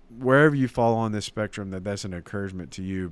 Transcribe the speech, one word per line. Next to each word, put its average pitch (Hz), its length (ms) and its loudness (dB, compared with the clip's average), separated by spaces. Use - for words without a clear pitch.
wherever 135 380 6
you 131 140 2
fall 117 260 2
on 113 180 0
this 104 120 -4
spectrum, 104 460 -6
that 95 120 -8
that's 101 220 -6
an 92 100 -8
encouragement 92 580 -8
to 95 100 -10
you, 92 300 -4